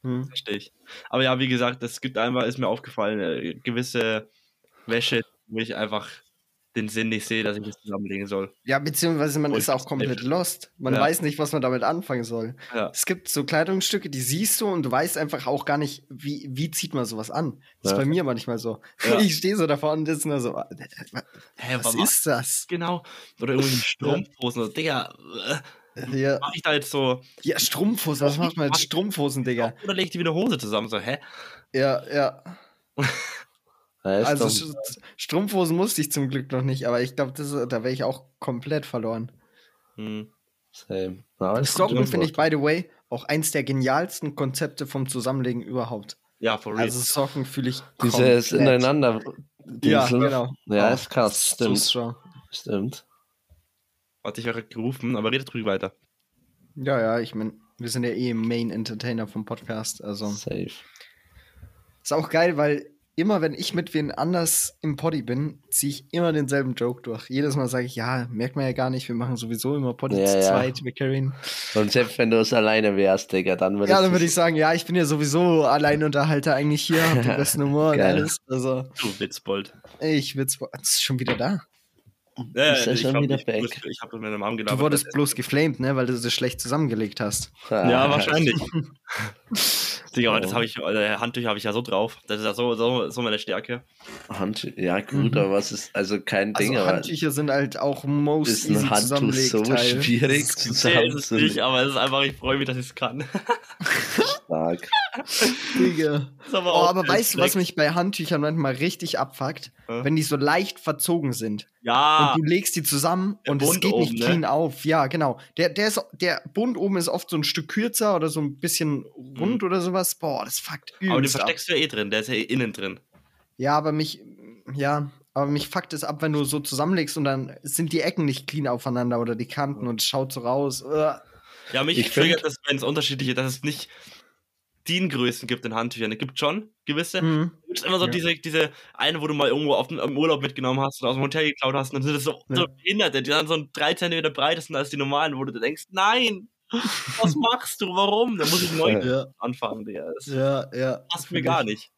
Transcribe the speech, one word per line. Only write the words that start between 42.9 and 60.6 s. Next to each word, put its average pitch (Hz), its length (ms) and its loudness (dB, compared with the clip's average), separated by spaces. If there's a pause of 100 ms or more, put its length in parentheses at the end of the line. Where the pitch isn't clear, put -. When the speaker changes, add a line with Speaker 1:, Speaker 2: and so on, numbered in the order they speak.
Speaker 1:
auch 131 140 -6
eins 156 280 0
der 143 100 0
genialsten 139 720 0
Konzepte 139 540 -4
vom 131 200 -4
Zusammenlegen 123 540 -2
überhaupt. 113 560 -6 (220)
Speaker 2:
Ja, 110 180 0
for 107 140 -8
real. 113 100 0
Speaker 1:
Also 120 160 0
Socken 135 460 -2
fühle 127 260 -2
ich 127 100 -6 (220)
Speaker 3:
Dieses 120 460 6
Speaker 1:
komplett. - 40 -2
Speaker 3:
ineinander 131 720 6
Speaker 1:
Ja, - 760 0
Speaker 3:
Dingseln. 123 220 4
Speaker 1:
genau. 127 300 2 (140)
Speaker 3:
Ja, 104 240 4
Speaker 1:
Oh, 127 40 4
Speaker 3:
ist - 140 -6
krass, - 420 2
Speaker 1:
so - 40 0
Speaker 3:
stimmt. 104 240 2
Speaker 1:
strong. 120 380 0 (340)
Speaker 3:
Stimmt. 107 560 -6 (1160)
Speaker 2:
Hat 104 120 -6
dich 117 140 -4
auch 113 60 -4 (120)
gerufen, 123 480 -4
aber 110 140 0
redet 131 240 -4
ruhig 113 100 -6
weiter. 98 300 -2 (800)
Speaker 1:
Ja, 135 260 -2
ja, 113 200 0
ich 113 160 -8
mein, 107 240 -6 (180)
wir 120 100 -8
sind 123 140 -2
ja 120 80 0
eh 120 240 -2
Main 117 360 -2
Entertainer 110 580 -6
vom 110 160 -8
Podcast, - 580 -8
also. 104 280 -8
Speaker 3:
Safe. 101 400 -6 (1300)